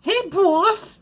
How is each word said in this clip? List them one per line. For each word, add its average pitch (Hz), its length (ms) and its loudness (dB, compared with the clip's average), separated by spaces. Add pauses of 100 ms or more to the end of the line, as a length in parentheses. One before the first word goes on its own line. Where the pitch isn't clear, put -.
Hey, 466 280 -2
boss 359 720 0